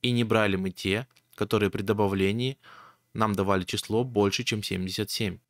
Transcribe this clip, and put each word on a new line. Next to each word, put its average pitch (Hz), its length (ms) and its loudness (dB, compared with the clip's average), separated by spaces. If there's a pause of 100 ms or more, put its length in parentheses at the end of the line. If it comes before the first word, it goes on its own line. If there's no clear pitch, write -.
И 123 80 2
не 120 140 2
брали 107 320 2
мы 92 160 -4
те, 101 340 -2 (300)
которые 104 340 2
при 101 120 -6
добавлении 101 760 0 (540)
нам 110 200 0
давали 98 300 2
число 107 400 -2
больше, 104 400 2
чем 107 220 -4
семьдесят 92 440 -4
семь. 95 300 -4 (120)